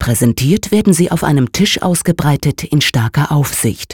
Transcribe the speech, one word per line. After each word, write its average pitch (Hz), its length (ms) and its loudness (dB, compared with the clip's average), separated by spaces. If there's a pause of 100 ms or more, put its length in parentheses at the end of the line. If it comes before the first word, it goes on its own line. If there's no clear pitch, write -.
Präsentiert 127 680 0
werden 208 220 4
sie 170 160 2
auf 170 120 -2
einem 139 300 0
Tisch - 300 0
ausgebreitet 147 840 0
in 147 160 0
starker 131 500 0
Aufsicht, - 640 -2